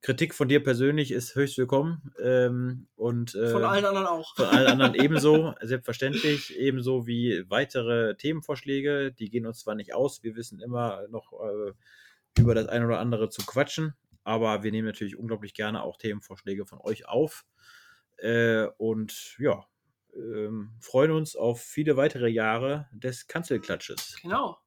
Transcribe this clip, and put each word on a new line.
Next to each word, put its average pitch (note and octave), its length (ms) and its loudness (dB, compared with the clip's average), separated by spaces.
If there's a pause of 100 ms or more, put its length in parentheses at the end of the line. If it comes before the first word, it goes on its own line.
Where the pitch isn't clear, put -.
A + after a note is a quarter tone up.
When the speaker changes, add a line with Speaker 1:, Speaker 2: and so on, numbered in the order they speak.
Speaker 1:
Kritik D#3 320 0
von C3+ 140 0
dir C#3+ 160 6
persönlich C3+ 480 2
ist A#2+ 240 -4
höchst C#3 220 0
willkommen, C3+ 560 0 (100)
ähm, B2+ 720 0
und, A#2 360 -2
Speaker 2:
Von A#2 320 2
Speaker 1:
äh, - 20 2
Speaker 2:
allen G3+ 200 2
anderen G3 220 2
auch. E3 260 -4
Speaker 1:
von - 120 2
allen C3 220 6
anderen B2+ 260 6
Speaker 2:
<laughs> D3 280 4
Speaker 1:
ebenso, D#3 400 6
selbstverständlich, C3+ 960 -2
ebenso B2+ 480 0
wie A#2+ 440 0
weitere A#2 680 0
Themenvorschläge. C#3+ 960 -2
Die A2 180 -10
gehen A2+ 160 -4
uns A2+ 140 -10
zwar G#2+ 160 -6
nicht G#2 180 -8
aus, C3 300 0
wir A2 120 -6
wissen A#2 260 -12
immer A#2 480 -4
noch, A2+ 240 -12
äh, G#2 400 -8 (680)
über A#2 160 8
das A2+ 120 0
ein A#2+ 180 0
oder A2+ 140 0
andere A2 300 -2
zu - 160 -10
quatschen, D3 480 -2 (300)
aber A2 400 0
wir G#2+ 80 -2
nehmen A2 160 -2
natürlich G#2 300 -8
unglaublich G#2+ 360 -8
gerne G#2+ 300 -4
auch - 140 -8
Themenvorschläge G2 680 -8
von - 140 -20
euch - 300 -6
auf. D3+ 360 0 (760)
Äh, A2+ 480 4 (100)
und A2 640 -4
ja, A#2 260 0 (500)
ähm, G#2+ 640 -6
freuen C#3+ 320 4
uns D#3 240 -2
auf A#2+ 260 0
viele D3+ 360 0
weitere C3 320 2
Jahre A#2 640 0
des B2 340 -8
Kanzelklatsches. - 960 -6
Speaker 2:
Genau. F#3+ 460 -4